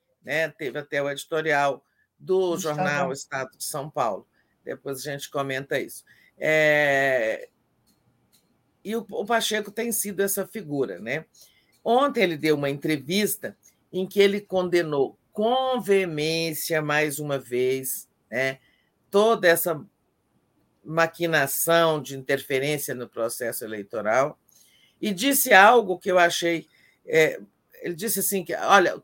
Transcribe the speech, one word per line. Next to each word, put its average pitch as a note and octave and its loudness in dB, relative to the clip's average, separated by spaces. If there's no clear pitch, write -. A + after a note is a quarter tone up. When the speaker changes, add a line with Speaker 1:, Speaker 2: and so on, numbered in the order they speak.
Speaker 1:
né, D#3 -4
teve C#3+ -10
até C#3+ -4
o C#3+ -4
editorial C#3+ -2
do F#3 2
Speaker 2:
Do E3 -2
Speaker 1:
jornal D3 -2
Speaker 2:
Estadão. - -4
Speaker 1:
Estado C3+ -10
de - -12
São D3 -8
Paulo. A#2 -4
Depois C3 -10
a C#3 -10
gente C#3+ -10
comenta C3+ -4
isso. - -12
É, C#3 2
e G3+ -6
o, A3+ -4
o - -6
Pacheco G#3+ -2
tem A#3 -6
sido G3+ -4
essa G3 -2
figura, C#3 -6
né? B2 -6
Ontem C4 2
ele F3 2
deu D3+ 2
uma C#3+ -2
entrevista C#3+ -2
em F#3 -4
que G3 0
ele G3 4
condenou F3 0
com B3+ 0
veemência, E3 0
mais D3 0
uma C#3+ -4
vez, C3 -4
né, C3 -2
toda G#3 4
essa E3 2
maquinação E3 2
de C3+ -10
interferência C#3 -2
no B2 -10
processo A#2 -6
eleitoral A2 -2
e G#3+ -2
disse B3+ 2
algo G3 8
que F#3 -4
eu F3+ 4
achei, E3+ 0
é, D#3 2
ele F3 -8
disse G3 -4
assim: F#3+ -2
que, F#3+ -6
olha, D#3 4